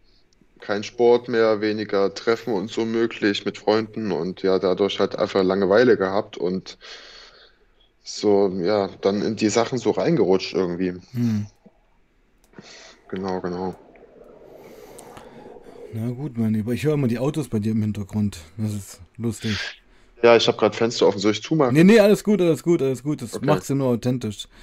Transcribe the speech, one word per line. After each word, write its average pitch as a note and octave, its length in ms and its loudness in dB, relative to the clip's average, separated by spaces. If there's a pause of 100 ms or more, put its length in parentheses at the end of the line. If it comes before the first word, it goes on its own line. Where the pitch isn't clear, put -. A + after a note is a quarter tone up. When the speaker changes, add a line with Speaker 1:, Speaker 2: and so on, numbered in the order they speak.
(600)
Speaker 1:
kein G#2 220 -4
Sport A#2+ 460 2
mehr, A2+ 320 2
weniger G#2 540 0
Treffen A#2 380 -2
und G2+ 180 -4
so A2+ 140 -2
möglich A2+ 600 -2
mit G#2 120 -6
Freunden G#2+ 540 -2
und F2 320 -4
ja, F#2+ 160 2
dadurch F#2+ 400 0
halt G2 180 -2
einfach G2+ 260 0
Langeweile G2 540 4
gehabt F#2+ 400 -4
und F#2 400 -6 (1300)
so, G2+ 460 2
ja, F#2+ 400 -2 (120)
dann G2+ 200 0
in G#2+ 140 -2
die G#2+ 140 0
Sachen A#2 280 0
so G#2+ 140 0
reingerutscht F#2+ 640 0
irgendwie. F2+ 440 -2 (140)
Speaker 2:
Hm. A2 340 -2 (1600)
Speaker 1:
Genau, F#2+ 320 -6
genau. F2+ 340 -6 (2250)
Speaker 2:
Na A2 200 -8
gut, B2 260 -10
mein A2 160 0
Lieber, A2 200 -2
ich A2+ 120 -4
höre D3+ 80 2
immer C#3+ 140 0
die A2+ 120 -2
Autos D3 300 -4
bei A2 100 -2
dir A2 120 -2
im A2 100 0
Hintergrund. G#2 580 -4 (180)
Das G#2+ 160 -4
ist G2+ 280 -12 (160)
lustig. A2 560 -6 (500)
Speaker 1:
Ja, A#2 120 8
ich A2 120 4
hab A#2+ 100 0
grad G#2+ 180 2
Fenster A#2 320 2
offen. G2+ 120 0
Soll G#2 120 2
ich G#2+ 120 -6
zumachen? C#3 320 0
Speaker 2:
Nee, D#3+ 80 8
nee, G#3+ 160 8
alles G3+ 240 4
gut, G3+ 180 2
alles E3 220 2
gut, E3+ 180 2
alles C3 220 -2
gut. D3 180 -4
Das A2 200 -10
Speaker 1:
Okay. - 0 -
Speaker 2:
macht's - 280 0
ja C#3 60 0
nur C3+ 140 0
authentisch. A#2+ 580 -4 (160)